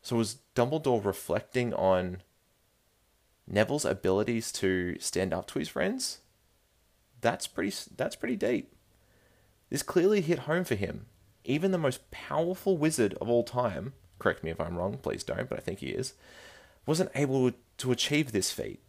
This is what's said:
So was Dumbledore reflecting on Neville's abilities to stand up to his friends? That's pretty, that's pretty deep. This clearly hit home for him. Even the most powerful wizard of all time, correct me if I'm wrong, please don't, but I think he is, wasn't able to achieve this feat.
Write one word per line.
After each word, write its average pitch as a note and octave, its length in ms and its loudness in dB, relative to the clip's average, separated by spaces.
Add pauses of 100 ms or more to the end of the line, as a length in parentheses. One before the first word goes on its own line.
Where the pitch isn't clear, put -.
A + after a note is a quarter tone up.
So A#2+ 140 -2
was A2 200 0 (160)
Dumbledore B2+ 500 2
reflecting A2 720 -2
on F#2 480 2 (1300)
Neville's A2 360 2
abilities G#2+ 680 2
to F2+ 480 0
stand F#2 340 -2
up F2 140 -4
to - 120 -6
his D3+ 100 -4
friends? A#3 500 -2 (1000)
That's - 260 0
pretty, G3 260 -4 (220)
that's - 220 -4
pretty A#3+ 180 -4
deep. - 380 -2 (960)
This - 140 -2
clearly G3 360 4
hit D#3 200 0
home E3+ 260 -2
for A2+ 100 0
him. G#2 300 -6 (400)
Even D#3 260 2
the F3+ 60 0
most C#3 340 -2
powerful F3 680 0
wizard C#3+ 440 4
of A2+ 80 -2
all A#2+ 160 4
time, A#2+ 480 -2 (260)
correct - 240 0
me D#2+ 80 -2
if D#2+ 80 -6
I'm E2+ 180 -4
wrong, G2 200 -2
please - 260 -6
don't, - 240 -4
but - 100 -6
I - 40 -8
think - 180 -6
he C2+ 120 -6
is, - 220 -6 (720)
wasn't D#3+ 300 0
able C3 380 2 (240)
to B2+ 140 -2
achieve C#3 420 0
this F#2+ 180 2
feat. - 380 -8